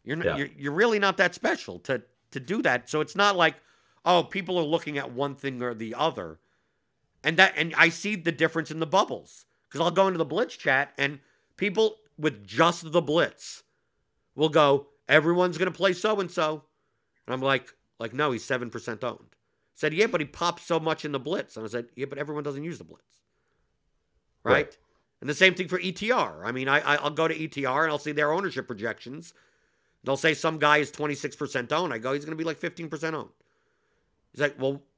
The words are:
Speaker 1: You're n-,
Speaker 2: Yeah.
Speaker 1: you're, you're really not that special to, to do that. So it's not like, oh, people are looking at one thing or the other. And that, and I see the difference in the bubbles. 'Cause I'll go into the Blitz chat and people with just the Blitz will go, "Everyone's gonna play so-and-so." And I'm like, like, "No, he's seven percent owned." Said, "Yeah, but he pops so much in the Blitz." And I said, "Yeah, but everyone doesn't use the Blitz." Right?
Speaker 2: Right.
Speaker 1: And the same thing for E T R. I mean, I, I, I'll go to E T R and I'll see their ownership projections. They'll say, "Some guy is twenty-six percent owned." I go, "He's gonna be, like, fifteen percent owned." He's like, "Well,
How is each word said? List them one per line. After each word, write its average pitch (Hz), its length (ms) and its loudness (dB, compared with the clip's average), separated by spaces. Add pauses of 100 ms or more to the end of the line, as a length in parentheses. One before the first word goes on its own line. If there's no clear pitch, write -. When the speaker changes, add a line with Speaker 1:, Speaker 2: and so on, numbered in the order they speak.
Speaker 1:
You're 147 120 -4
n-, 170 80 -4
Speaker 2:
Yeah. - 120 0
Speaker 1:
you're, 143 200 -4
you're 143 160 -6
really 214 260 4
not 196 200 2
that 180 160 4
special - 460 -4
to, 127 220 -4 (280)
to 135 100 -8
do 180 220 -4
that. 123 260 2
So 151 120 0
it's 147 160 -4
not 202 200 4
like, 160 200 4 (480)
oh, 175 200 6
people 185 340 -4
are 160 60 2
looking 147 340 -2
at 127 140 -8
one 135 220 -4
thing 131 280 -8
or 120 120 -4
the 110 200 -8
other. 113 440 -4 (840)
And 156 140 0
that, 185 200 6
and 156 200 -2
I 165 120 8
see 202 280 -4
the 165 160 -2
difference 160 380 0
in 156 100 -8
the 160 60 -2
bubbles. 143 580 -2 (260)
'Cause 139 120 -4
I'll 170 80 2
go 190 160 4
into 185 120 0
the 160 60 2
Blitz - 320 -4
chat 139 400 0
and 139 220 -2 (380)
people 214 400 2 (200)
with 135 300 -4
just 160 440 2
the 165 120 4
Blitz - 640 -2 (680)
will 151 140 2
go, 143 380 4 (240)
"Everyone's 170 480 4
gonna 180 120 0
play 190 220 0
so-and-so." 175 720 -2 (640)
And 123 80 -4
I'm 131 80 -4
like, 135 320 0 (240)
like, 117 160 -8
"No, 143 180 0
he's 110 120 -4
seven 123 260 -4
percent 113 340 -8
owned." - 320 -10 (380)
Said, 156 180 -2
"Yeah, 196 140 4
but 185 160 0
he 139 40 -8
pops 170 360 -2
so 165 180 0
much 160 240 -2
in 151 80 -6
the 135 80 -2
Blitz." 151 360 -6
And 110 100 -8
I - 20 -8
said, 120 260 -6
"Yeah, 131 120 -8
but 131 100 -10
everyone 147 280 -6
doesn't 143 200 -6
use 160 140 -10
the 85 60 -18
Blitz." - 360 -20 (1200)
Right? 117 100 4
Speaker 2:
Right. 147 260 0 (420)
Speaker 1:
And 123 80 -10
the 147 60 -2
same 180 200 6
thing 180 140 -6
for 185 120 -2
E 180 120 -4
T 208 180 -2
R. 98 360 0
I 120 60 -2
mean, 127 140 -4
I, 139 140 4
I, 143 160 2
I'll 143 140 0
go 160 180 0
to 160 80 -4
E 156 100 -6
T 139 200 -6
R 135 160 2
and 160 100 0
I'll 147 60 0
see 151 140 -6
their 147 200 2
ownership 165 340 -2
projections. 117 680 -10 (680)
They'll 135 140 -2
say, 160 160 2
"Some 160 260 -2
guy 151 200 6
is 147 120 0
twenty-six 147 460 -6
percent 127 360 -4
owned." 160 200 0
I 117 60 -6
go, 127 160 -4
"He's 147 100 -6
gonna 160 120 -10
be, 160 80 -6
like, 156 140 -6
fifteen 170 300 -8
percent 160 260 -6
owned." 123 160 -8 (1040)
He's 117 80 -8
like, 139 180 0
"Well, 139 240 -4 (160)